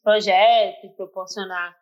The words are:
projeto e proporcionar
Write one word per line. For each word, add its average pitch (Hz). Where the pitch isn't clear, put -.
projeto 208
e 196
proporcionar 185